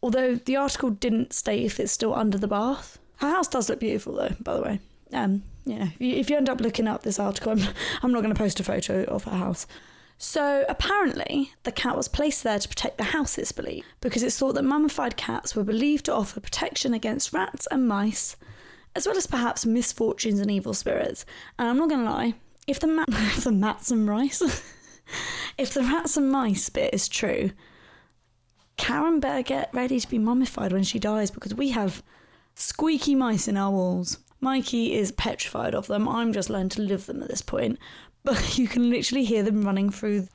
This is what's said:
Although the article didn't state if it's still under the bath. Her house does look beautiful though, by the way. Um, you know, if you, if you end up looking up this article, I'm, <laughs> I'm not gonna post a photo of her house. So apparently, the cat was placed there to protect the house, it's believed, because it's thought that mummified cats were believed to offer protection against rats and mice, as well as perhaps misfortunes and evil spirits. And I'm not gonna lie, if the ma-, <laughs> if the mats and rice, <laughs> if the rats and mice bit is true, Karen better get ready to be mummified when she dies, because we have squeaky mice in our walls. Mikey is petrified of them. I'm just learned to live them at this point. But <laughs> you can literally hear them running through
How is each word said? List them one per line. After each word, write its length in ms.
Although 320
the 220
article 340
didn't 420
state 320
if 140
it's 120
still 220
under 240
the 100
bath. 520
Her 140
house 160
does 220
look 100
beautiful 340
though, 260
by 140
the 80
way. 180
Um, 320
you 140
know, 60
if 160
you, 140
if 140
you 80
end 120
up 120
looking 260
up 160
this 160
article, 340
I'm, 80
<laughs> 200
I'm 80
not 100
gonna 140
post 240
a 40
photo 420
of 180
her 120
house. 300
So 480
apparently, 840
the 80
cat 240
was 120
placed 360
there 140
to 100
protect 300
the 80
house, 320
it's 140
believed, 360
because 220
it's 140
thought 160
that 100
mummified 520
cats 400
were 80
believed 420
to 80
offer 260
protection 540
against 400
rats 360
and 180
mice, 480
as 100
well 120
as 100
perhaps 380
misfortunes 760
and 100
evil 240
spirits. 500
And 100
I'm 80
not 120
gonna 200
lie, 240
if 140
the 80
ma-, 180
<laughs> 40
if 340
the 80
mats 400
and 160
rice, 340
<laughs> 1160
if 160
the 100
rats 340
and 140
mice 380
bit 240
is 140
true, 440
Karen 440
better 240
get 300
ready 260
to 100
be 80
mummified 560
when 100
she 140
dies, 320
because 240
we 160
have 320
squeaky 580
mice 340
in 80
our 160
walls. 460
Mikey 540
is 180
petrified 600
of 140
them. 200
I'm 260
just 160
learned 220
to 100
live 240
them 160
at 80
this 120
point. 380
But 340
<laughs> 0
you 100
can 220
literally 340
hear 200
them 200
running 260
through 460